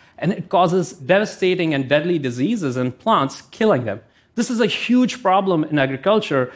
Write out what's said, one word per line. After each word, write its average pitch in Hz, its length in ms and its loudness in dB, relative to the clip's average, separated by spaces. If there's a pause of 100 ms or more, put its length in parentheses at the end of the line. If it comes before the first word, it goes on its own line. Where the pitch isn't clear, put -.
(200)
And 160 140 -2
it - 160 -8
causes 180 440 2
devastating 180 800 0
and 135 140 -2
deadly 160 300 2
diseases 135 580 -2
in 127 160 -2
plants, 160 580 -2
killing 196 340 0
them. 104 160 -6 (360)
This 233 140 -4
is 226 100 -2
a 233 60 4
huge - 560 0
problem 190 420 2
in 151 140 -2
agriculture, 135 760 0